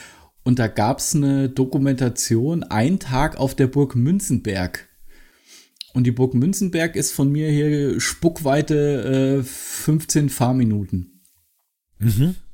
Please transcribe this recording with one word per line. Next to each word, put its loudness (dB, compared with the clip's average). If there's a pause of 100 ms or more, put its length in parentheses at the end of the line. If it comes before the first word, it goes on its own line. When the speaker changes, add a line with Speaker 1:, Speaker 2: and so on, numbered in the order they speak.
(440)
Speaker 1:
und 2
da 2
gab's -2
eine 2
Dokumentation, 0
Ein 0
Tag -2
auf -2
der 4
Burg 0
Münzenberg. 0 (1040)
Und 2
die 4
Burg 2
Münzenberg 0
ist -2
von 2
mir 0
hier 2
Spuckweite, 0
äh, -2
fünfzehn -2
Fahrminuten. -2 (800)
Speaker 2:
Mhm. 2 (180)